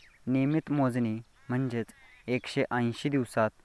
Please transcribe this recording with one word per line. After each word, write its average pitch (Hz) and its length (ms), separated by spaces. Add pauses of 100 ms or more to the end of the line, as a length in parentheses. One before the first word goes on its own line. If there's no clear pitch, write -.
(280)
नियमित 135 440
मोजणी 123 480 (300)
म्हणजेच 123 360 (420)
एकशे 127 440
ऐंशी 120 380
दिवसात 120 400 (160)